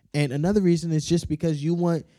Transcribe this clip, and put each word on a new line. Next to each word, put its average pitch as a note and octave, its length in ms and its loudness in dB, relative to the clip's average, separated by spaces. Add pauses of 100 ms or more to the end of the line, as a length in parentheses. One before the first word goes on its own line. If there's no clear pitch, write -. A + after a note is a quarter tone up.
(140)
and C#3+ 180 0
another F3+ 280 2
reason E3+ 320 2
is D3+ 120 0
just E3+ 240 -2
because D3+ 360 -2
you E3+ 100 0
want E3+ 320 -2 (120)